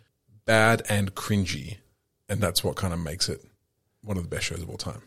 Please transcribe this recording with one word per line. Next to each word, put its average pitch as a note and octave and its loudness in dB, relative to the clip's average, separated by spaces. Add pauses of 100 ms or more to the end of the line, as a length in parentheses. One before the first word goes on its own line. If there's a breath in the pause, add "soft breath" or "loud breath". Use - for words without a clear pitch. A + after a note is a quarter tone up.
(460)
bad A2+ 6
and G2+ 2
cringy, E2 -2 (520)
and G2+ -2
that's E2+ 2
what E2 -2
kinda F2 -2
makes E2+ -4
it - -8 (580)
one G#2 -4
of F2+ -2
the - -8
best - -4
shows F2 -6
of E2+ -10
all - -10
time. - -8